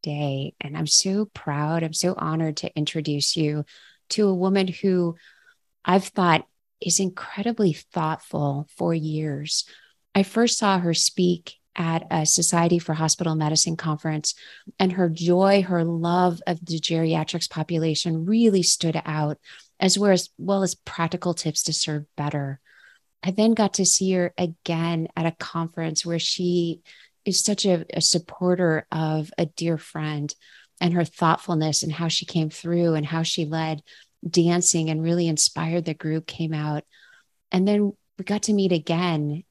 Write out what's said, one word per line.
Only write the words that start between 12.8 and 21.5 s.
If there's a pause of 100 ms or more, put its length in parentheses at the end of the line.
Hospital
Medicine
conference, (440)
and
her
joy,
her
love
of
the
geriatrics
population
really
stood
out, (400)
as
well
as,
well
as
practical
tips